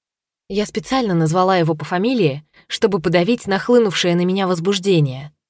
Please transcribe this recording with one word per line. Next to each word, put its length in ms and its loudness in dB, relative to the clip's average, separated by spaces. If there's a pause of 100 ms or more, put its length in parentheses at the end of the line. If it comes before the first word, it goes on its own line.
(480)
Я 160 -4
специально 480 -2
назвала 460 2
его 160 2
по 100 -12
фамилии, 580 -2 (260)
чтобы 320 -2
подавить 460 0
нахлынувшее 680 2
на 100 0
меня 220 0
возбуждение, 840 0 (180)